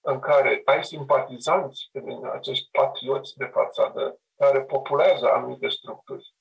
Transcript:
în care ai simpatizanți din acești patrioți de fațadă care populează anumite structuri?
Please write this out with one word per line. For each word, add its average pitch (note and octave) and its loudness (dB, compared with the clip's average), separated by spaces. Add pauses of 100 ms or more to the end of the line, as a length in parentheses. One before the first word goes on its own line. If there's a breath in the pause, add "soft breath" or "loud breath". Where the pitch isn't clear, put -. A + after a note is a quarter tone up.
în C3+ -2
care - 4
ai - 4
simpatizanți C#3+ -2 (120)
din - -10 (180)
acești - -8 (100)
patrioți C3+ -2
de B2+ -6 (100)
fațadă - -2 (380)
care C#3 4
populează C#3 2 (100)
anumite B2+ -6
structuri? - -12 (160)